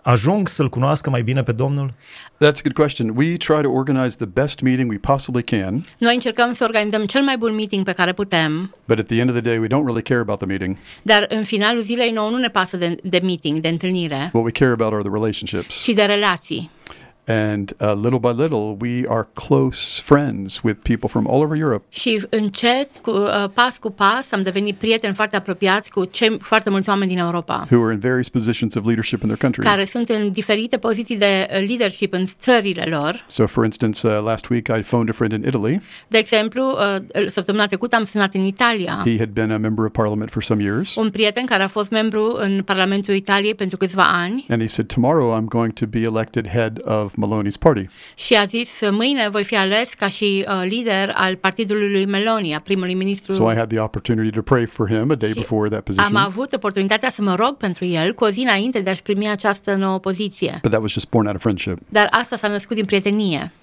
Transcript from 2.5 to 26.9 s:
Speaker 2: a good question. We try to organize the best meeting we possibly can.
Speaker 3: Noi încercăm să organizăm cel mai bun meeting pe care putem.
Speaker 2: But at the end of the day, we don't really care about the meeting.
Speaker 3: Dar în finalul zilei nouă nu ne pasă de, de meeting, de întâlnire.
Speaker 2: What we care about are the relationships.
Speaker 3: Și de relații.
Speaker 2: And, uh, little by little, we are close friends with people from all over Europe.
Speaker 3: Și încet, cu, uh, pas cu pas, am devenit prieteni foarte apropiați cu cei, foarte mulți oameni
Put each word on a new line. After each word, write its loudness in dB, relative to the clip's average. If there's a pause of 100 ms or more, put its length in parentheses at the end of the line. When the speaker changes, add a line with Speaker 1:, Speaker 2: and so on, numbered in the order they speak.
Speaker 2:
a -12
good 0
question. 0
We 2
try 2
to 2
organize 0
the -4
best -2
meeting 2
we -4
possibly 0
can. -2 (120)
Speaker 3:
Noi 4
încercăm 0
să -2
organizăm 0
cel 0
mai 0
bun -2
meeting -2
pe -2
care 0
putem. 0 (140)
Speaker 2:
But 4
at -2
the 0
end 2
of 0
the 2
day, 2
we 0
don't 2
really -2
care 2
about -2
the -4
meeting. -2 (240)
Speaker 3:
Dar 4
în 0
finalul 0
zilei 0
nouă 0
nu 0
ne 0
pasă 0
de, 0
de 2
meeting, 0
de -2
întâlnire. -2
Speaker 2:
What 2
we 0
care 4
about 0
are -2
the -4
relationships. -4
Speaker 3:
Și 0
de 4
relații. -2 (580)
Speaker 2:
And, -2
uh, 2
little 0
by 0
little, -2
we -4
are 0
close 0
friends 2
with 0
people -2
from 0
all 2
over 0
Europe. -2
Speaker 3:
Și -2
încet, 0 (120)
cu, -4
uh, 0
pas 2
cu -6
pas, 2
am 0
devenit -2
prieteni 0
foarte -2
apropiați 0
cu 0
cei, 0
foarte 2
mulți 0
oameni 2